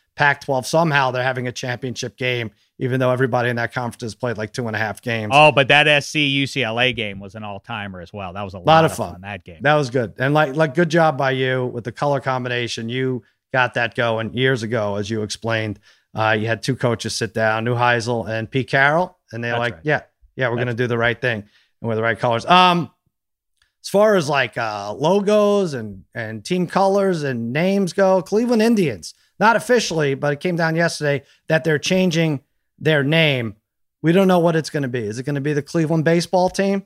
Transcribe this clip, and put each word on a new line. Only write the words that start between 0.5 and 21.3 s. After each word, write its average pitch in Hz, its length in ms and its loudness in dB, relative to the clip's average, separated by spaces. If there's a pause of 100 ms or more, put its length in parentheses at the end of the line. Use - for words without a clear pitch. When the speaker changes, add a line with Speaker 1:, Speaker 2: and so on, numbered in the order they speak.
Speaker 1:
Somehow 143 440 2
they're 123 120 -2
having 127 240 -2
a 123 40 -4
championship 123 680 -8
game, 123 340 -4 (260)
even 131 220 -2
though 127 100 2
everybody 123 400 2
in 120 60 -2
that 117 180 -4
conference 123 300 -6
has 107 100 -8
played, 117 240 -6
like, 110 160 -8
two 120 140 -6
and 110 80 -6
a 104 40 -4
half 107 220 -4
games. 110 320 -4
Speaker 2:
Oh, 151 180 6
but 135 180 2
that 147 180 6
S 147 200 2
C 151 200 -2
U 139 180 0
C 131 180 -6
L 113 160 -4
A 127 140 2
game 104 260 -8
was 98 140 -16
an 107 100 -14
all-timer 101 560 -10
as 85 140 -16
well. 95 200 -10
That 101 100 -8
was 95 100 -10
a 98 60 -14
lot 85 80 -18
Speaker 1:
Lot 160 180 6
of 151 60 0
Speaker 2:
of - 60 -8
Speaker 1:
fun. 95 160 -6
Speaker 2:
fun, 90 80 -18
that 98 220 -12
game. 85 180 -20
Speaker 1:
That 143 120 4
was 147 160 2
good. 117 300 -2
And, 135 160 0
like, 151 200 2
like, 156 200 0
good 170 140 2
job 156 280 2
by 135 140 0
you 131 340 -2
with 120 180 -8
the 123 80 -8
color 143 280 -2
combination. 123 680 -4
You 127 360 -4 (280)
got 127 220 0
that 120 220 -2
going 113 400 -2
years 131 260 0
ago, 107 360 -2
as 101 120 -6
you 110 140 -4
explained. 110 560 -4 (340)
Uh, 110 260 2
you 104 60 -4
had 113 160 -2
two 131 140 -2
coaches 117 400 -2
sit - 180 -6
down, 110 320 0
Neuheisel 120 640 0
and 110 220 -6
Pete 131 180 -2
Carroll, 147 480 2 (140)
and 117 120 -8
they're 120 100 -4
Speaker 2:
That's 117 60 -2
Speaker 1:
like, 120 160 -2
Speaker 2:
right. 82 100 -20
Speaker 1:
"Yeah, 147 160 0 (340)
yeah, 131 140 -2
we're 120 80 -2
Speaker 2:
That's - 40 -4
Speaker 1:
gonna 123 100 -2
Speaker 2:
right. 113 60 -4
Speaker 1:
do 123 100 0
the 117 120 -2
right 117 200 0
thing 117 200 -2